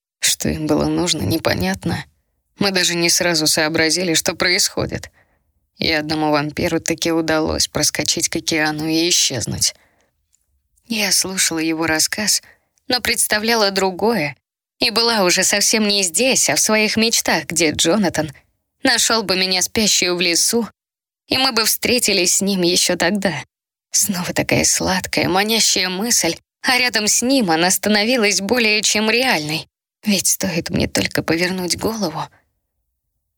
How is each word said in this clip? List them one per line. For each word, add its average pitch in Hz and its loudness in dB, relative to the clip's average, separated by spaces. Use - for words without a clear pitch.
Что - -2
им 156 -4
было 151 2
нужно, 160 0
непонятно. 170 -2
Мы 196 0
даже 175 0
не 170 0
сразу 165 2
сообразили, 160 0
что 175 0
происходит. - -2
И - 0
одному 156 0
вампиру 151 0
таки 165 -2
удалось 160 0
проскочить - -2
к - -6
океану 156 -2
и 160 0
исчезнуть. - -2
Я 208 -2
слушала 185 0
его 160 0
рассказ, 160 0
но 247 -2
представляла 220 0
другое, 190 0
и 240 0
была 226 2
уже 180 2
совсем 214 2
не 202 2
здесь, 208 0
а 139 2
в - 2
своих 214 2
мечтах, 220 0
где 165 0
Джонатан 165 0
нашёл 233 2
бы 185 -2
меня 185 0
спящую 190 0
в 175 -6
лесу, 185 0
и 262 0
мы 262 0
бы 220 0
встретились - 0
с - 0
ним 196 0
ещё 175 2
тогда. 175 -2
Снова 175 -2
такая - 0
сладкая, 170 0
манящая 202 2
мысль, 185 0
а 254 0
рядом 247 0
с - 2
ним 247 2
она 165 4
становилась 208 2
более 214 2
чем 214 2
реальной. 170 0
Ведь 190 2
стоит 170 -2
мне - 0
только - -2
повернуть 175 -2
голову. 175 -4